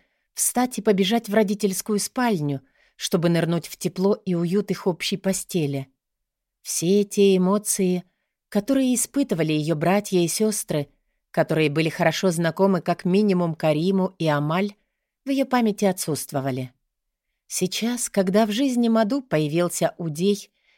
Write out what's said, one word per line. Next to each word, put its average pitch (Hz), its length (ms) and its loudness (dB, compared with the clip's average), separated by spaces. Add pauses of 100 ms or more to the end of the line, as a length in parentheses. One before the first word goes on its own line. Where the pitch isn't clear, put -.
(340)
встать - 460 -2
и - 20 -6
побежать 208 480 0
в 196 40 -6
родительскую 208 680 0
спальню, 170 640 -2 (340)
чтобы 170 340 0
нырнуть 165 380 0
в - 100 -16
тепло 190 380 0
и 190 200 -4
уют 175 360 0
их - 160 -2
общей 180 300 -2
постели. 147 680 -4 (760)
Все 196 420 0
те 196 340 4
эмоции, 185 680 0 (460)
которые 254 460 0
испытывали 165 580 -2
её 151 220 0
братья 185 440 0
и 170 80 2
сёстры, 175 600 -2 (440)
которые 156 380 2
были 160 200 0
хорошо 170 420 0
знакомы 170 500 2
как - 240 -4
минимум 180 500 2
Кариму 180 600 0
и 165 100 -2
Амаль, 156 460 0 (520)
в 262 40 -6
её 269 160 2
памяти 226 400 0
отсутствовали. 135 880 -4 (760)
Сейчас, 226 640 -4
когда 196 360 2
в 214 60 -6
жизни 240 380 0
Маду 226 340 2
появился 160 720 -2
Удей, 175 540 -2 (260)